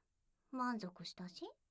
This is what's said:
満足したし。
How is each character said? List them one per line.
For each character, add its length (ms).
満 260
足 260
し 100
た 140
し。 240